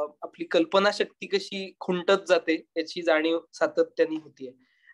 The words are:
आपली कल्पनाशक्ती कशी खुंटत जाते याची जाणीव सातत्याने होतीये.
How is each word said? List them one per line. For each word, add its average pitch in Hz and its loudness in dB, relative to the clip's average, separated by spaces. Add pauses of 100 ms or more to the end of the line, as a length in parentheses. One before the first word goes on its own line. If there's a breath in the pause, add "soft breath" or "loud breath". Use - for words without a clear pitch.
(220)
आपली 165 -12
कल्पनाशक्ती 196 0
कशी 196 -6
खुंटत 190 0
जाते 165 0 (100)
याची 165 -6
जाणीव 165 2 (140)
सातत्याने 160 0
होतीये. 135 -16 (420 soft breath)